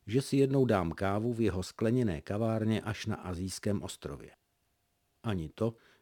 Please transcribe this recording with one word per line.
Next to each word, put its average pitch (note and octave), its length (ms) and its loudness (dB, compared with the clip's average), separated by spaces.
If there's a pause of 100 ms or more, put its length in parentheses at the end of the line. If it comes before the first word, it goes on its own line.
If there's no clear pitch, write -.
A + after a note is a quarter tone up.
že A#2 140 2
si C#3 160 0
jednou C3+ 280 6
dám F#2 260 4
kávu G#2 420 0
v A2+ 80 -2
jeho F#2 220 2
skleněné A2+ 580 0
kavárně A2 600 0
až - 240 -6
na G#2+ 100 -2
Asijském F#2 680 -4
ostrově. - 480 -12 (920)
Ani F2+ 260 -2
to, A2+ 240 -4 (280)